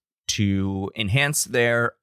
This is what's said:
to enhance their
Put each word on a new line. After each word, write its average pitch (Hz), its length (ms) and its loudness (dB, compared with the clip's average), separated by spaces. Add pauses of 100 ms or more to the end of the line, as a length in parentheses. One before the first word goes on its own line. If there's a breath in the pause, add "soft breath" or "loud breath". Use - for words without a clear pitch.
(280)
to 98 680 -2
enhance 135 500 0
their 120 480 2 (100)